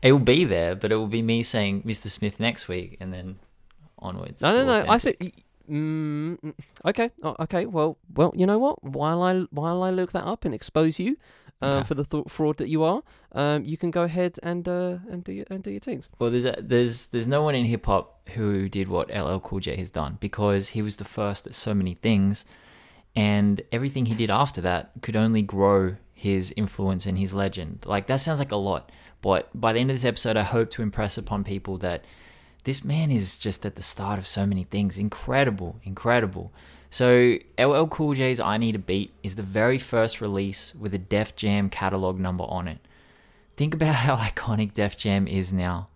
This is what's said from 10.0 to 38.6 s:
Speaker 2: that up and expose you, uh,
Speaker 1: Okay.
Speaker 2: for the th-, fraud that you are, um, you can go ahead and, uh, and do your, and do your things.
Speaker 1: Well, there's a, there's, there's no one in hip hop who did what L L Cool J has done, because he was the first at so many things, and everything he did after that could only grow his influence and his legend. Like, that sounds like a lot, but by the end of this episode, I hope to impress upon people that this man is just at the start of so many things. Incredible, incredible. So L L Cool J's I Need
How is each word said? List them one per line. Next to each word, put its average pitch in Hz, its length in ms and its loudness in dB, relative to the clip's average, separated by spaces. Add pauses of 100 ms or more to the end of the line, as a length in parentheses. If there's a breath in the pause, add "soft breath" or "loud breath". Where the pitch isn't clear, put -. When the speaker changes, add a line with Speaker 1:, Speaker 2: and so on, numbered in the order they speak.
Speaker 2:
that - 120 -4
up 175 200 -6
and 143 100 -2
expose 160 460 2
you, 233 160 0 (460 soft breath)
uh, 135 40 -2 (120)
Speaker 1:
Okay. 135 80 0
Speaker 2:
for - 80 -2
the 143 100 -2
th-, 147 240 -4
fraud 151 300 0
that 127 100 -4
you 156 140 2
are, 180 200 2 (300 soft breath)
um, 147 320 0
you 160 140 -6
can 175 120 -2
go 175 120 0
ahead 175 400 -2
and, 175 260 -4
uh, 180 300 -2 (120)
and 180 140 -10
do 190 80 -10
your, 202 160 -10
and 190 140 -10
do 202 80 -10
your 202 100 -10
things. 208 380 -8
Speaker 1:
Well, 120 120 0
there's 123 140 2
a, 123 160 0
there's, 120 460 2
there's 117 220 -2
no 143 140 2
one 151 120 2
in 123 100 0
hip 117 220 0
hop - 440 0
who 101 380 0
did 95 200 -2
what 87 220 0
L 82 180 -4
L 92 120 -2
Cool - 200 -6
J 78 160 -4
has 92 120 -6
done, 76 320 -4
because 101 500 0
he 110 120 -4
was 104 160 -4
the 101 60 -10
first 101 420 -4
at - 80 -14
so - 180 -4
many 92 220 0
things, 101 500 2 (720 loud breath)
and 104 460 4 (100)
everything 135 340 0
he 113 80 0
did 107 160 0
after 135 300 2
that 87 300 0 (100)
could 110 160 -4
only 110 240 4
grow 98 560 4 (160)
his 95 440 -2
influence 95 500 -2
and 95 100 -2
his 92 160 -2
legend. 95 540 -4
Like, 101 220 -2
that 135 120 2
sounds 156 200 -2
like 139 120 -4
a 104 40 0
lot, 98 340 -2 (320 loud breath)
but 95 260 2 (100)
by 113 140 2
the 113 80 2
end 131 100 2
of 135 60 0
this 123 80 -4
episode, 113 320 2
I 104 60 4
hope 113 300 2
to - 100 -6
impress 104 340 -2
upon 101 280 -4
people 98 340 -6
that 90 260 -4 (600 loud breath)
this 135 200 -4
man 151 260 0
is 104 280 0
just - 260 -4
at 101 120 -6
the 92 60 -8
start 101 360 -4
of 95 80 -6
so 101 200 0
many 95 180 0
things. 98 340 -2
Incredible, 107 840 0
incredible. 98 680 0 (360 loud breath)
So 123 500 6 (200)
L 135 160 4
L 156 140 4
Cool 151 260 0
J's 131 260 0
I 104 160 0
Need 113 200 0